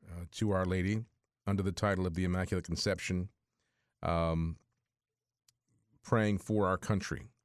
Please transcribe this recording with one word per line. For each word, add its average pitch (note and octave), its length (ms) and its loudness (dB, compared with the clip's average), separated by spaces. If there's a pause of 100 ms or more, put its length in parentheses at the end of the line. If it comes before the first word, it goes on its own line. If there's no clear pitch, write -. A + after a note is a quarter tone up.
uh, F2 240 -12
to G#2+ 200 0
Our F#2 120 2
Lady F#2 400 0 (420)
under G2 160 2
the F#2+ 100 0
title F#2 340 0
of E2+ 80 -2
the F2+ 100 0
Immaculate F2+ 400 0
Conception, F#2 640 -2 (720)
um, E2 540 0 (1500)
praying G#2+ 300 4
for G#2 280 2
our F#2 120 2
country. - 500 -4 (160)